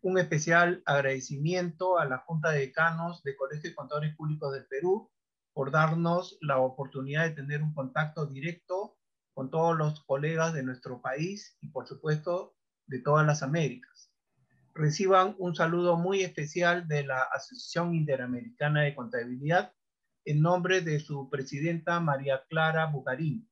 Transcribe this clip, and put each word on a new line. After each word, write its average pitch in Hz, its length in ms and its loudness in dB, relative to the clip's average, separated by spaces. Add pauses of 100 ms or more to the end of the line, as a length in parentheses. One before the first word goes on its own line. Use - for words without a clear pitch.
Un 185 160 2
especial 170 640 2
agradecimiento 151 1120 0
a 160 60 2
la 131 140 -2
Junta 160 320 -2
de 147 100 2
Decanos 165 640 -2
de 139 140 -6
Colegio 147 340 -6
de 165 60 -16
Contadores 151 400 -4
Públicos 151 360 -4
del 135 140 -8
Perú 180 440 -2 (440)
por 135 160 -2
darnos 165 720 2
la 139 160 2
oportunidad 135 680 -2
de 160 120 -2
tener 147 260 -4
un 156 100 -2
contacto 151 540 -4
directo 170 680 -8 (360)
con 131 180 -8
todos 165 280 2
los 151 260 0
colegas 160 480 0
de 147 100 -4
nuestro 127 380 -8
país 160 600 -6
y, - 80 -14
por 123 180 -8
supuesto, 156 680 -4 (320)
de 131 120 -6
todas 151 280 4
las 151 160 2
Américas. 143 680 -4 (640)
Reciban 185 640 4
un 175 160 -2
saludo 175 420 4
muy 185 260 0
especial 175 640 0
de 147 180 0
la 131 180 0
Asociación - 720 -4
Interamericana 143 880 0
de 143 120 2
Contabilidad 127 760 -2 (540)
en 147 160 4
nombre 180 400 4
de 156 160 0
su 143 320 -6
presidenta 160 680 -2
María 139 480 0
Clara 160 380 2
Bucarín. 139 640 -4